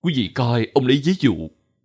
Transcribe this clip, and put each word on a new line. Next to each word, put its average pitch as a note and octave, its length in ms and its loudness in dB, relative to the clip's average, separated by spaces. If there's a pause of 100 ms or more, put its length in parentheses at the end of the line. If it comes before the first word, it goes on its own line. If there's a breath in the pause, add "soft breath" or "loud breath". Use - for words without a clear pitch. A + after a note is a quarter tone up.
Quý E3 140 -2
vị A2+ 200 -2
coi, A#2+ 380 0
ông B2+ 140 2
lấy C#3 180 2
ví F#3 80 2
dụ, F2 360 -2 (360)